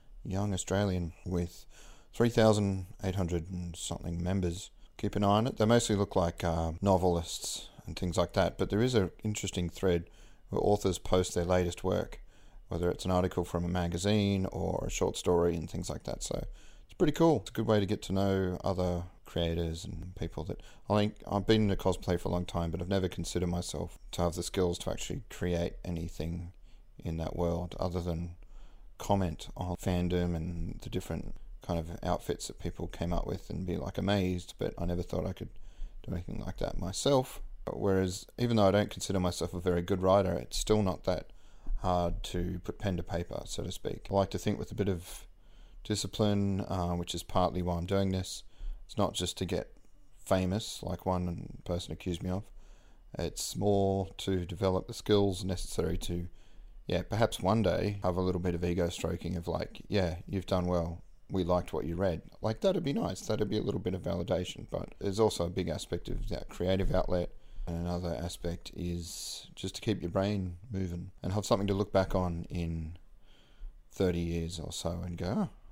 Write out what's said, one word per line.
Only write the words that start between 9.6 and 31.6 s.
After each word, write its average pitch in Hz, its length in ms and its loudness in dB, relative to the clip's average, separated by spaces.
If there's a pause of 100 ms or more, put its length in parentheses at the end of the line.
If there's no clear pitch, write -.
thread 87 400 2 (400)
where - 140 0
authors 98 360 4
post - 360 2
their 87 100 2
latest 90 400 2
work, - 380 -2 (460)
whether 87 200 0
it's - 160 -2
an 92 60 0
article 90 340 2
from 87 200 -2
a 87 40 0
magazine 92 800 2
or 87 400 -2
a - 40 -4
short - 280 0
story 87 360 4
and 82 140 -4
things 87 220 -6
like - 140 -8
that. - 180 -6
So - 240 -4 (400)
it's - 80 -20
pretty 151 180 4
cool. 160 280 6
It's - 100 -10
a - 40 -14
good 113 120 0
way 110 140 6
to 101 60 2
get 98 160 0
to - 120 -4
know 95 500 2
other 90 380 0 (220)
creators 85 600 -2
and 82 280 -8
people 82 300 -6
that, - 160 -8 (300)
I 104 80 6
think, 104 160 2 (120)
I've - 200 0
been 110 160 8
into 196 140 4
cosplay 90 440 2
for - 80 -2
a 98 40 0
long 90 120 0
time, 85 260 -2
but 90 120 -4
I've 90 60 -6
never 95 200 2
considered 87 400 -2
myself 87 500 -4 (120)
to - 100 -4
have 85 140 2
the 87 80 -2
skills 90 380 0
to - 100 -4
actually - 400 -4
create 87 460 -2 (100)
anything 85 680 -4 (500)
in 80 140 -2
that 80 180 -4
world 85 460 0
other 90 180 -2
than 87 380 -2 (640)
comment 95 580 0
on 90 200 -4
fandom 87 600 2
and 85 460 -4
the - 80 -8
different - 440 -4 (280)